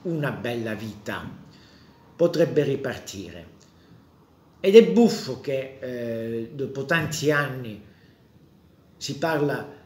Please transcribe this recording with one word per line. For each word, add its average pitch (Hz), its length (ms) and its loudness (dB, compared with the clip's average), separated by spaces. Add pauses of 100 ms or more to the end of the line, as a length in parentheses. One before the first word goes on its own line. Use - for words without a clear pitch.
una 156 280 -2
bella 113 420 -6
vita, 104 560 -10 (840)
potrebbe 160 480 2
ripartire. 98 840 -6 (1120)
Ed 196 120 6
è 196 160 12
buffo 190 500 2
che, 135 380 -6
eh, 117 720 -6
dopo 135 320 -6
tanti 156 460 0
anni 131 520 -4 (1120)
si - 220 -10
parla 147 500 -2 (180)